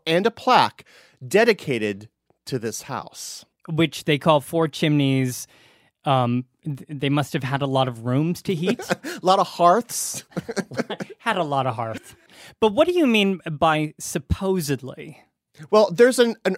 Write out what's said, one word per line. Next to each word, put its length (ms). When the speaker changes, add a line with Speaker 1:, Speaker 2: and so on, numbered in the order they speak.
Speaker 1:
and 220
a 40
plaque 520
dedicated 800
to 140
this 240
house. 640
Speaker 2:
Which 380
they 140
call 220
Four 260
Chimneys. 800
Um, 400
th-, 260
they 200
must 240
have 100
had 180
a 60
lot 220
of 160
rooms 380
to 120
heat. 240
Speaker 1:
<laughs> 0
A 320
lot 160
of 100
hearths. 760
<laughs> 460
Speaker 2:
Had 160
a 80
lot 240
of 80
hearth. 400
But 100
what 160
do 60
you 120
mean 360
by 480
supposedly? 1200
Speaker 1:
Well, 220
there's 280
an, 260
an 120